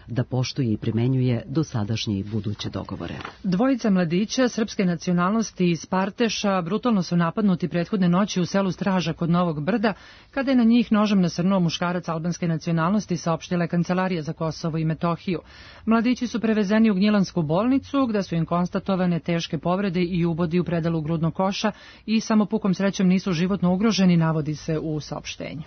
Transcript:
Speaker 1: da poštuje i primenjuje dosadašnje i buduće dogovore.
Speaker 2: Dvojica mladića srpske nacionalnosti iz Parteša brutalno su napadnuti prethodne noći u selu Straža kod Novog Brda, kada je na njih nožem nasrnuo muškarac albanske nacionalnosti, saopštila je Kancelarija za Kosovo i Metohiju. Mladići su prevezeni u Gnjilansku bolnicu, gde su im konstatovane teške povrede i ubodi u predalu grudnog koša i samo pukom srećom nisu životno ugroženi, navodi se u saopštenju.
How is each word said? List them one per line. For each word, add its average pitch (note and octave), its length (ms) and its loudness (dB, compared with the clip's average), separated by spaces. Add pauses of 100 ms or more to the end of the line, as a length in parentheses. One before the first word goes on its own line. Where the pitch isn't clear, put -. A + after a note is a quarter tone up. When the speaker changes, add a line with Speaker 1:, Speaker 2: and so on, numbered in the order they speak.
Speaker 1:
da A#2 160 -4
poštuje B2 500 -2
i G#2 40 0
primenjuje A#2+ 680 0
dosadašnje A2+ 720 -2
i G2 40 -4
buduće G#2 460 -6
dogovore. F#2+ 460 -8 (280)
Speaker 2:
Dvojica A3+ 460 0
mladića F#3 580 0
srpske A3 380 -2
nacionalnosti F3+ 840 0
iz D#3+ 140 -4
Parteša G3 760 0
brutalno G3+ 420 0
su F3 140 -2
napadnuti F3 500 2
prethodne F3 420 0
noći F#3 320 2
u E3+ 40 2
selu G3 260 0
Straža F3+ 420 -2
kod E3+ 160 -2
Novog E3+ 340 2
Brda, G3+ 300 0 (380)
kada C4+ 200 -2
je B3+ 60 4
na A#3+ 60 4
njih A3+ 280 4
nožem G#3 300 4
nasrnuo F3+ 380 2
muškarac F3 500 -2
albanske E3 380 -4
nacionalnosti, E3 720 0
saopštila E3+ 460 -2
je E3 40 0
Kancelarija F3+ 540 0
za D3+ 120 -8
Kosovo D#3+ 440 -4
i D#3+ 80 -2
Metohiju. E3 540 -2 (460)
Mladići A#3 420 2
su A3+ 120 -4
prevezeni G#3+ 520 2
u G3 40 0
Gnjilansku G3 460 2
bolnicu, B3+ 640 0
gde G#3 180 0
su E3+ 120 -4
im E3 100 0
konstatovane F3+ 760 0
teške E3+ 380 -2
povrede F#3 440 0
i F3 240 0
ubodi E3+ 340 0
u F3 40 0
predalu E3 380 -2
grudnog D#3+ 320 -2
koša G3 380 -2 (340)
i A3 140 2
samo G#3+ 260 4
pukom G3+ 280 0
srećom F#3+ 340 0
nisu F#3 260 2
životno F3+ 400 2
ugroženi, F#3 440 4
navodi D#3+ 380 0
se D#3 240 -4
u D#3 200 -4
saopštenju. - 520 -10 (160)